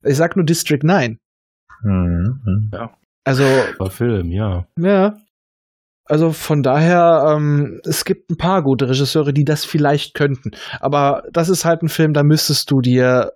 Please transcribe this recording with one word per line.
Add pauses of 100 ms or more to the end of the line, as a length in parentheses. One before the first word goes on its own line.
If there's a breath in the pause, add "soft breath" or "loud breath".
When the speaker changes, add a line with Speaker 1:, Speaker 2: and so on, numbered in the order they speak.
Speaker 1:
Ich
sag
nur
District
nine. (680)
Speaker 2:
Mhm,
mhm.
Speaker 3:
Ja. (340)
Speaker 1:
Also (340)
Speaker 3:
War
Film,
ja. (120)
Speaker 1:
Ja. (880)
Also
von
daher,
ähm,
es
gibt
ein
paar
gute
Regisseure,
die
das
vielleicht
könnten. (300 loud breath)
Aber
das
ist
halt
ein
Film,
da
müsstest
du
dir